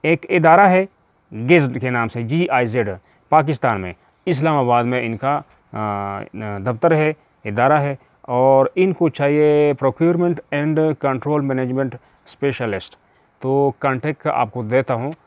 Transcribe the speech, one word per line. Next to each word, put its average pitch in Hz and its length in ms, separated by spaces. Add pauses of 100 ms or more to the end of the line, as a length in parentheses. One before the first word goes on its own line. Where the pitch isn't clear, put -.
एक 160 240
इदारा 175 380
है 185 200 (460)
गिज़्ड 131 460
के 127 100
नाम 120 180
से, 120 160
जी 160 240
आई 127 180
ज़ेड, 107 320 (340)
पाकिस्तान 139 500
में, 90 140 (320)
इस्लामाबाद 135 580
में 123 160
इनका, 120 360
अ, 143 60 (920)
दफ्तर 110 580
है, 156 220 (300)
इदारा 123 340
है 143 180 (300)
और 135 500
इनको 180 320
चाहिए 147 640
procurement 170 600 (180)
and 156 420 (100)
control 139 360
management 131 560 (300)
specialist। 117 720 (440)
तो 139 400
कॉन्टैक्ट 139 400
का 151 100
आपको 123 320
देता 127 300
हूँ 127 200 (140)